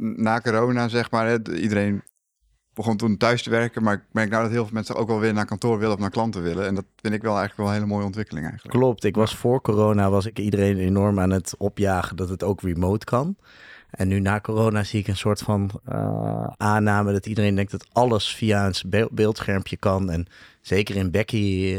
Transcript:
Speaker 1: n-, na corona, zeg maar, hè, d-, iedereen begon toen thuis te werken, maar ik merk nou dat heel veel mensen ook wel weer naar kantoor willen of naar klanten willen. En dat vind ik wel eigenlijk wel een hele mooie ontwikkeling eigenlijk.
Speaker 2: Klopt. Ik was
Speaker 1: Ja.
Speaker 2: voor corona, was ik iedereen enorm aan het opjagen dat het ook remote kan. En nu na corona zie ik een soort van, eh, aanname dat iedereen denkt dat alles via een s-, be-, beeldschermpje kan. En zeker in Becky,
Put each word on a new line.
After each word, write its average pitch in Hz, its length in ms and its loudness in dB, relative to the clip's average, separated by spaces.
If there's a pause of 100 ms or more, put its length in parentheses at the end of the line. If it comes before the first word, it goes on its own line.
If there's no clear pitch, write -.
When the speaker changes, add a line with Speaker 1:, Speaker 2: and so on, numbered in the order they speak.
Speaker 1:
n-, 110 200 -4
na 113 180 2
corona, 120 480 2
zeg 113 220 -2
maar, 113 160 2
hè, 117 160 2
d-, 107 60 -8
iedereen 101 540 0 (720)
begon 110 220 -2
toen 107 200 0
thuis 117 260 2
te 113 80 -8
werken, 117 320 0
maar 104 120 2
ik - 80 -6 (100)
merk 110 180 0
nou 113 120 2
dat 113 100 -2
heel 117 120 0
veel 107 100 -8
mensen 110 200 -6
ook 110 140 -2
wel 110 120 0
weer 110 120 2
naar 104 140 0
kantoor 113 320 -2
willen 107 160 0
of 98 60 -4
naar 98 100 -2
klanten 113 320 -2
willen. 87 240 -2
En 95 80 -2
dat 95 100 -4 (120)
vind 107 180 -4
ik 104 80 -6
wel 107 140 0
eigenlijk 101 240 -4
wel 104 60 0
een 101 60 0 (100)
hele 104 120 -2
mooie 101 120 -2
ontwikkeling 98 400 -8
eigenlijk. 107 320 -4
Speaker 2:
Klopt. 127 260 2
Ik 101 100 0
was 110 160 2
Speaker 1:
Ja. - 60 -8
Speaker 2:
voor 123 240 0
corona, 104 500 4
was 98 160 2
ik 107 120 -8
iedereen 101 400 2
enorm 98 420 2
aan 92 100 2
het 95 280 -2
opjagen 95 580 -2
dat 90 120 -4
het 92 140 -6
ook 92 200 -2
remote 90 420 0
kan. 151 320 -2 (540)
En - 180 -2
nu 98 120 2
na 98 200 0
corona 110 440 2
zie 107 160 -2
ik 98 80 -4
een 98 80 -2
soort 104 240 0
van, 101 300 0 (140)
eh, 53 640 -4 (100)
aanname 104 560 2
dat 98 140 -2
iedereen 104 280 2
denkt 98 160 0
dat - 220 -8
alles 117 420 2
via 101 320 2
een 95 80 0
s-, - 140 -6
be-, 104 220 2
beeldschermpje 104 680 0
kan. 95 340 0
En 85 160 -2 (340)
zeker 101 360 0
in 95 140 0
Becky, 95 680 0